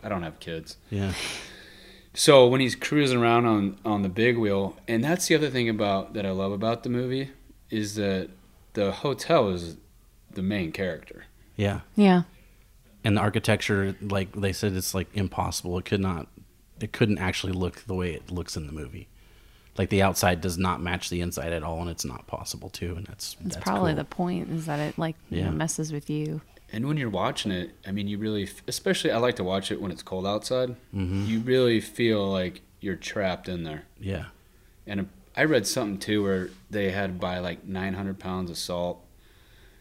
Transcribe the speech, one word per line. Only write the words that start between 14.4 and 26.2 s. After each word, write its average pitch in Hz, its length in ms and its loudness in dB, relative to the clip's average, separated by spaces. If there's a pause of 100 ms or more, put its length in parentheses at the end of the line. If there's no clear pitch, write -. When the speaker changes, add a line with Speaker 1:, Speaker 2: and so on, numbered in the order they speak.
Speaker 2:
said, 101 220 0
it's, 92 200 -2
like, 92 200 -2
impossible. 90 640 -2
It 90 80 -6
could 101 140 0
not, 92 280 -2 (520)
it 104 120 -8
couldn't 104 260 2
actually 104 360 -2
look 90 320 -4
the 95 80 -4
way 90 180 -2
it - 180 -12
looks 87 280 -6
in 76 80 -8
the 71 60 -12
movie. 76 360 -12 (680)
Like, 95 100 0
the 98 140 4
outside 90 400 2
does 87 160 -2
not 90 240 0
match 90 260 -4
the 87 140 -2
inside 85 320 -4
at 80 80 -4
all, 80 180 -6
and 87 80 -4
it's - 160 -6
not 64 220 -10
possible - 440 -10
to, 87 240 -8
and 95 120 -10
that's, - 340 -12
Speaker 3:
That's 185 140 -8
Speaker 2:
that's - 100 -8
Speaker 3:
probably 185 280 0
Speaker 2:
cool. 147 40 -2
Speaker 3:
the 147 80 -2
point, - 460 -4
is 160 160 -4
that 147 140 -4
it, - 180 -4
like, 165 180 -2 (140)
you - 80 -4
know, 151 60 0
Speaker 2:
Yeah. 151 80 0
Speaker 3:
messes 156 420 -4
with 147 160 -8
you. 151 320 -4 (320)